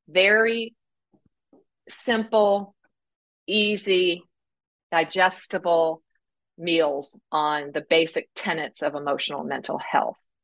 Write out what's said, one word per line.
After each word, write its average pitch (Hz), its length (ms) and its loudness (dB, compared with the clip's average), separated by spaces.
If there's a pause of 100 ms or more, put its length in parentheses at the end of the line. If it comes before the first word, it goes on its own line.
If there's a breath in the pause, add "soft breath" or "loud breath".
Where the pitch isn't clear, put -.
Very 220 640 2 (1120)
simple, 214 840 0 (720)
easy, 190 760 0 (680)
digestible 170 1120 0 (560)
meals 165 600 0 (120)
on 151 420 0
the 151 160 -4
basic 165 460 2
tenets 160 480 -6
of 147 120 -2
emotional 143 460 -4
and 151 80 -8
mental 139 300 -6
health. - 380 -2 (280)